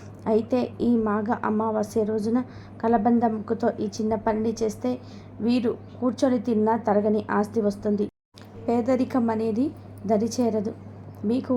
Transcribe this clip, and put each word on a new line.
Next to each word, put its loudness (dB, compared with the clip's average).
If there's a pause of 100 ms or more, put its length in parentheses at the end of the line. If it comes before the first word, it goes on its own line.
(280)
అయితే 2 (220)
ఈ 4 (160)
మాఘ 0 (200)
అమావాస్య 0
రోజున 0 (400)
కలబంద 4 (100)
ముక్కతో -2 (120)
ఈ -2
చిన్న -2
పనిని 0 (100)
చేస్తే -2 (520)
వీరు 2 (280)
కూర్చొని 2
తిన్నా 4 (140)
తరగని 4 (100)
ఆస్తి 0
వస్తుంది. 0 (600)
పేదరికం 2
అనేది 0 (460)
దరిచేరదు. 2 (500)
మీకు 0